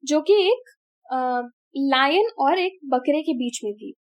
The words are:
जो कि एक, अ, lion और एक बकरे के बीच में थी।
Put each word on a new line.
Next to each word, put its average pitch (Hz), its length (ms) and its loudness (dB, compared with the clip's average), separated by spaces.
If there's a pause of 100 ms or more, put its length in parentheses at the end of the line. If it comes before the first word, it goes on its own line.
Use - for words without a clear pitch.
जो 294 160 0
कि 302 120 2
एक, 415 300 2 (500)
अ, 247 360 -4 (280)
lion 277 500 2 (120)
और 311 200 2
एक 381 260 -2
बकरे 269 380 0
के 311 120 -2
बीच 240 300 -6
में 208 100 -4
थी। 214 280 -14